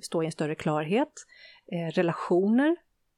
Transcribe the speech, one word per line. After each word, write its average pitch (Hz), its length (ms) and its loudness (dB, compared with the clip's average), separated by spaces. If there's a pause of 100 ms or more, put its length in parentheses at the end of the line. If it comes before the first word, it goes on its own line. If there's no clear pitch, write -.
stå 165 220 -4
i - 20 -2
en 156 60 -4
större 156 240 -4
klarhet. 160 580 -2 (580)
Eh, 170 240 -4
relationer, 196 800 2 (420)